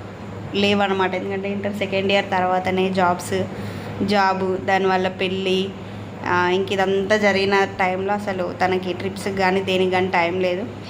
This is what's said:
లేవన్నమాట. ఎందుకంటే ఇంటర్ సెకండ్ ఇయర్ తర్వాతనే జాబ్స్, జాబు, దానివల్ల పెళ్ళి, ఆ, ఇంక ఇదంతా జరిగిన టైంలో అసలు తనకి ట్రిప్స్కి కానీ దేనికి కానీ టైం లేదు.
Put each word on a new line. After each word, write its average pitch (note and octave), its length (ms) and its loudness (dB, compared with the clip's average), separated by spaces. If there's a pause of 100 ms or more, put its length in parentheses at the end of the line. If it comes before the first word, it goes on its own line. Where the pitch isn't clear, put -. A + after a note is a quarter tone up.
(540)
లేవన్నమాట. G3 600 2
ఎందుకంటే G3 360 -4
ఇంటర్ G3+ 240 -4
సెకండ్ G3 360 0
ఇయర్ G3 200 4
తర్వాతనే F#3 580 2
జాబ్స్, F#3 540 0 (600)
జాబు, F#3+ 540 2
దానివల్ల F#3+ 500 2
పెళ్ళి, F#3+ 600 -2 (560)
ఆ, F3+ 240 2
ఇంక F#3+ 220 0
ఇదంతా G3 460 2
జరిగిన G3 460 4
టైంలో F#3+ 500 0
అసలు F#3 420 -4 (100)
తనకి F#3 280 0
ట్రిప్స్కి G3 420 -6
కానీ F#3+ 260 2
దేనికి F#3 300 2
కానీ F#3 160 2
టైం F3+ 320 2
లేదు. F3+ 260 0 (240)